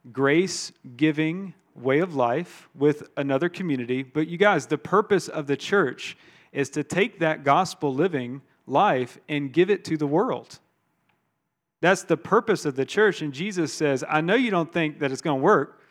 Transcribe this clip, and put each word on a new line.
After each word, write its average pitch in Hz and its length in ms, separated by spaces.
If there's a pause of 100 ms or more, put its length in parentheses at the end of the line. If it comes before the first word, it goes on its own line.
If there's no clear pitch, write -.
(120)
grace-giving 156 1400 (200)
way 135 260
of 180 140
life 135 600
with 143 400
another 139 320
community. 135 560
But 151 240
you 165 100
guys, 185 300
the 156 100
purpose 202 520
of 151 180
the 143 80
church - 640 (340)
is 135 200
to 147 120
take 202 360
that 156 260
gospel 143 480
living 135 480 (260)
life 139 500 (120)
and 143 240
give 180 160
it 196 160
to 160 120
the 151 80
world. 147 540 (1200)
That's 185 240
the 165 140
purpose 214 480
of 139 100
the 135 100
church. 208 360
And 147 120
Jesus 175 400
says, 139 340
"I 156 120
know 170 160
you 247 160
don't 170 200
think 151 280
that 139 120
it's 131 100
gonna 147 160
work, 160 540